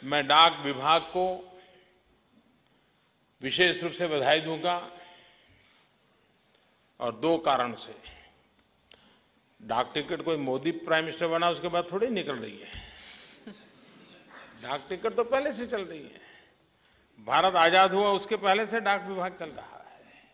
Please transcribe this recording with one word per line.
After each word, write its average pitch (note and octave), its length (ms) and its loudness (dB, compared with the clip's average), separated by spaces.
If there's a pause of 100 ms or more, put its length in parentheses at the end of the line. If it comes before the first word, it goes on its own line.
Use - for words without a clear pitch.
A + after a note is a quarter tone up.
मैं C#3+ 220 0
डाक D3+ 400 6
विभाग C#3+ 360 2
को F#3 560 -4 (1800)
विशेष E3 400 2
रूप E3 100 -4
से F3 140 -4
बधाई D3+ 340 2
दूंगा F3 500 -4 (2000)
और A#2 140 -4
दो D#3+ 240 0
कारण B2 360 0
से। - 380 -18 (1500)
डाक A2+ 320 -2
टिकट D#3 280 -4
कोई D#3+ 140 -2
मोदी C3+ 340 -2
प्राइम D#3+ 340 0
मिनिस्टर E3 220 -4
बना E3 240 2
उसके E3 180 -4
बाद E3+ 240 -2
थोड़ी G3+ 140 0
निकल D#3+ 300 -2
रही G#2+ 220 -10
है, - 340 -18 (1700)
डाक C3 260 -6
टिकट G3 260 -4
तो A3+ 100 2
पहले C4+ 280 0
से A3+ 140 -8
चल G#3 180 -4
रही D#3+ 180 -14
है। - 180 -20 (1000)
भारत D3+ 340 2
आजाद F3+ 380 6
हुआ G3+ 180 2
उसके G3 260 0
पहले G3 300 2
से A3+ 140 -2
डाक G3+ 220 0
विभाग F#3 340 -6
चल D#3+ 140 -10
रहा - 400 -18
है - 440 -20